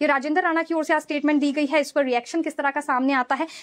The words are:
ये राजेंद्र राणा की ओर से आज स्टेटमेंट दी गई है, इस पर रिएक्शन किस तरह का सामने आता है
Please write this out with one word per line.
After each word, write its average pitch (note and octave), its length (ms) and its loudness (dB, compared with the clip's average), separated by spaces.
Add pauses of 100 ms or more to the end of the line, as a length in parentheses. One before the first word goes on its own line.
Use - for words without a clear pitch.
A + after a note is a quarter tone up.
ये D4 60 4
राजेंद्र D4 340 0
राणा E4 200 0
की E4 120 -4
ओर D#4 100 0
से D#4+ 100 2
आज D#4 80 2
स्टेटमेंट D4 380 0
दी C#4+ 120 2
गई D4 140 0
है, D4 140 2
इस C#4+ 100 -4
पर C#4+ 140 2
रिएक्शन B3+ 380 -2
किस D#4 140 -6
तरह C#4 140 0
का C#4+ 100 -2
सामने C4+ 320 0
आता C4 220 0
है D#4 120 -2 (160)